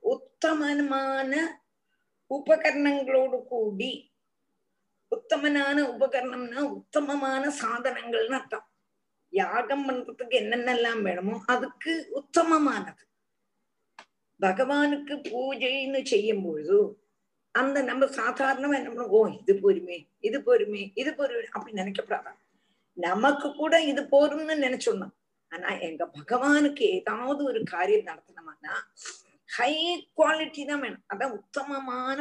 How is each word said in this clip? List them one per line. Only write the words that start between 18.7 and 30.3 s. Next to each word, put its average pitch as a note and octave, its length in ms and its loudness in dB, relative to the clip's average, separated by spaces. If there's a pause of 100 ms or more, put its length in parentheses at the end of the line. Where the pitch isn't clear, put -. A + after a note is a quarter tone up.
என்ன B3 140 -2
பண்ணுவோம்? A#3 260 0
"ஓ, A3 140 10
இது - 260 2
போருமே, F3+ 420 2 (240)
இது G#3+ 220 0
போருமே, G#3 400 2 (120)
இது C4 160 -4
போருமே" A#3+ 400 -4
அப்படி A3 240 -10
நினைக்கப்படாதா? - 580 -6 (640)
நமக்கு A3 580 2
கூட D#4 280 2
இது C#4 200 0
போரும்னு D4 540 4
நினைச்சோம்னா, B3 520 -2 (440)
ஆனா F3 160 -8 (100)
எங்க E3 280 -8
பகவானுக்கு C#4 840 2
ஏதாவது B3 540 -2
ஒரு A3+ 180 0
காரியம் F#3+ 440 0
நடத்தணுமானா D#3+ 680 -14 (760)
ஹை B3+ 240 0 (360)
குவாலிட்டி D4+ 540 2